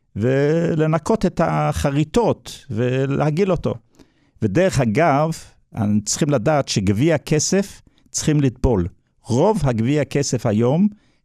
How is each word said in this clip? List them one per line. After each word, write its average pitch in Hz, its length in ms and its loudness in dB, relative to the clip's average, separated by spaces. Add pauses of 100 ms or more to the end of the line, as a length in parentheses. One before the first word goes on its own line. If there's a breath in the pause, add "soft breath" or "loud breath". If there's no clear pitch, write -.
(160)
ולנקות 156 1080 0
את 175 180 -2
החריטות 151 1300 -2
ולהגיל 139 800 0
אותו. 120 220 -2 (680 soft breath)
ודרך 110 380 2
אגב, 139 520 2 (720)
צריכים - 240 -2
לדעת 139 380 0
שגביע 117 500 0
כסף 185 640 -2 (300 soft breath)
צריכים 151 300 0
לטבול. 113 460 0 (340)
רוב 170 420 0
הגביע 131 400 0
כסף 139 420 -4
היום 123 420 2 (380 loud breath)